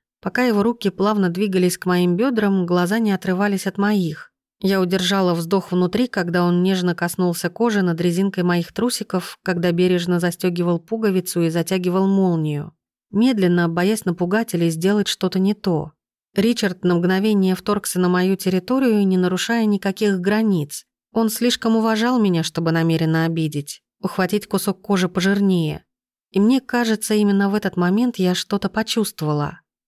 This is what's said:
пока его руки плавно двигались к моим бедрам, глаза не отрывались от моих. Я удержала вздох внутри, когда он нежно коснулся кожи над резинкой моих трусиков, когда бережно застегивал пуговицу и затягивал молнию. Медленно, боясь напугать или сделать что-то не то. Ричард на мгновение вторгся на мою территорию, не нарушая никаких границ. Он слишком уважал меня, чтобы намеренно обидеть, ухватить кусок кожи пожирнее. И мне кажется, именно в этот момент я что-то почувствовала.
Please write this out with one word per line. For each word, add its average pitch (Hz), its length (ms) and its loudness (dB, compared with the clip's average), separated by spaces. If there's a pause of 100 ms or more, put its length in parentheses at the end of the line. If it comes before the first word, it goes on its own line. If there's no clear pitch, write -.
(200)
пока 247 240 -2
его 208 200 2
руки 233 260 0
плавно 202 380 0
двигались 180 500 0
к - 80 -8
моим 180 300 2
бедрам, 208 500 0
глаза 180 320 0
не 220 140 0
отрывались 190 540 -2
от 190 120 -8
моих. 196 540 -2 (280)
Я 190 200 0
удержала 185 540 0
вздох 170 360 -2
внутри, 180 380 0
когда 175 340 -2
он 175 220 2
нежно 180 320 0
коснулся 175 520 -2
кожи 208 340 0
над 170 180 0
резинкой 180 420 0
моих 175 300 0
трусиков, 208 720 -4
когда 180 260 0
бережно 180 480 2
застегивал 175 640 -2
пуговицу 185 600 -2
и 165 80 2
затягивал 180 580 0
молнию. 160 640 0 (400)
Медленно, 190 560 2
боясь 180 360 0
напугать 190 500 -2
или 170 140 2
сделать 185 380 0
что-то - 320 -4
не 196 160 2
то. 165 380 -4 (420)
Ричард 208 500 0
на 175 120 4
мгновение 190 580 2
вторгся 202 460 -2
на 180 80 2
мою 180 280 2
территорию, 208 720 0
не 185 100 2
нарушая 185 480 0
никаких 202 560 0
границ. 196 640 0 (300)
Он 226 140 0
слишком 226 460 0
уважал 226 440 0
меня, 180 220 2
чтобы 165 300 -2
намеренно 165 520 2
обидеть, 156 580 -4 (200)
ухватить 190 440 -2
кусок - 360 -4
кожи 185 260 0
пожирнее. 185 720 0 (480)
И - 80 -2
мне 240 220 4
кажется, 220 540 -2
именно 202 340 2
в 196 60 -2
этот 202 240 -4
момент 208 400 0
я 180 160 2
что-то - 340 -4
почувствовала. 156 920 -4 (280)